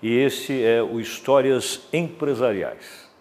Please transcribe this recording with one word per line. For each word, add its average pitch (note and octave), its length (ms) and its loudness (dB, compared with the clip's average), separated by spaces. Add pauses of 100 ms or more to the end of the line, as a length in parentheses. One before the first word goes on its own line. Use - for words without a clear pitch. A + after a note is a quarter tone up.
e A2+ 140 -2
esse C3+ 480 0
é A2+ 180 4
o A2+ 200 -2
Histórias C3 800 0 (120)
Empresariais. B2+ 1160 -4 (100)